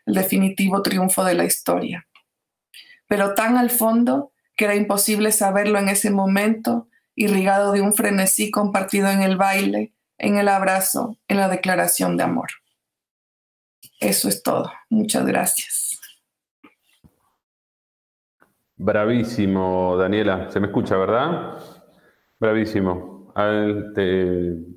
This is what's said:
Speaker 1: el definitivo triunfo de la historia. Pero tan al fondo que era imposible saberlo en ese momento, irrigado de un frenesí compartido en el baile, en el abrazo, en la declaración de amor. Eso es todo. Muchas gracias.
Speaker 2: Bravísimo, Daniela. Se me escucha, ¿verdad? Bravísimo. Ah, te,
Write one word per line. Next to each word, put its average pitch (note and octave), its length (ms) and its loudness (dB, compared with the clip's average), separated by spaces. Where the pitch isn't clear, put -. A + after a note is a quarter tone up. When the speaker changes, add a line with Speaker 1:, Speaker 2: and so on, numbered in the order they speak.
Speaker 1:
el G#3+ 80 0
definitivo F#3+ 680 0
triunfo F#3+ 440 0
de F3+ 80 2
la F3 100 0
historia. F3 640 -4
Pero G3+ 260 0
tan A3+ 240 2
al A#3+ 140 2
fondo A#3+ 600 2
que G#3+ 100 0
era G3+ 100 2
imposible G#3 560 0
saberlo G#3 480 2
en G3 100 2
ese G3+ 220 0
momento, G#3 760 0
irrigado G3+ 560 2
de G3+ 100 2
un G3+ 120 2
frenesí G#3 580 0
compartido G3 580 0
en G3 140 2
el F#3+ 140 2
baile, G3 580 0
en G3+ 180 2
el G3+ 120 2
abrazo, F#3+ 680 0
en G3+ 100 2
la F#3+ 120 2
declaración F#3 640 0
de F3+ 80 0
amor. - 260 -2
Eso G3+ 300 0
es - 140 -6
todo. - 280 -2
Muchas - 360 0
gracias. - 760 -4
Speaker 2:
Bravísimo, G2 1200 0
Daniela. F#2+ 540 0
Se G2 80 -2
me G2+ 80 0
escucha, G#2 280 -2
¿verdad? A#2+ 600 -2
Bravísimo. G#2+ 1000 -2
Ah, G#2 280 2
te, F2+ 640 0